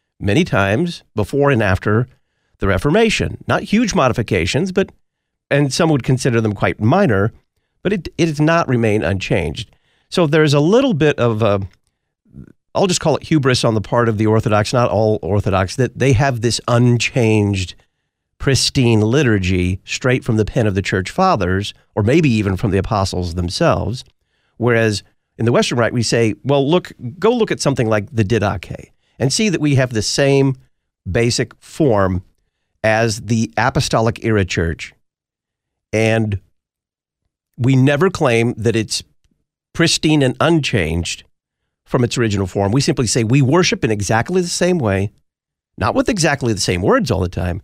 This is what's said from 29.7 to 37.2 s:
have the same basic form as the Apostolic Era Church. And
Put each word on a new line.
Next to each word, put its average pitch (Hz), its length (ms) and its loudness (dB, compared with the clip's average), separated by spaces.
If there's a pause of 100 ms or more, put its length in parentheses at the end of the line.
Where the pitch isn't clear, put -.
have 123 180 0
the 107 80 -2
same 139 540 2 (540)
basic 117 520 -2
form 98 600 0 (600)
as 110 380 0
the 113 360 -2
Apostolic 117 680 -2
Era 107 180 2
Church. 85 480 -4 (1040)
And 110 480 0 (1200)